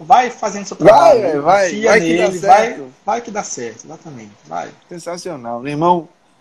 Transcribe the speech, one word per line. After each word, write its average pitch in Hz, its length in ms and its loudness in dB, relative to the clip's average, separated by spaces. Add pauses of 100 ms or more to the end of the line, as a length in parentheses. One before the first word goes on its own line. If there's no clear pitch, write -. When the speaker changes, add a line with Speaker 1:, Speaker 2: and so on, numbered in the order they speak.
Speaker 1:
vai 180 300 4
fazendo 202 360 -8
seu - 100 -12
Speaker 2:
Vai, - 120 4
Speaker 1:
trabalho, 220 540 4
Speaker 2:
vai, - 0 -
vai, 190 280 2
Speaker 1:
confia 214 200 0
Speaker 2:
vai 202 100 6
que 165 160 -2
dá 175 120 0
Speaker 1:
nele, 185 100 -6
vai, 196 280 4
Speaker 2:
certo. 233 200 -10 (200)
Speaker 1:
vai 220 140 -4
que 233 100 -16
dá 202 140 -8
certo, 117 400 -14
exatamente, 143 480 -20 (140)
vai. 156 240 -10 (180)
Speaker 2:
Sensacional. 165 720 -12
Meu 135 100 -10
irmão, 160 380 -2 (320)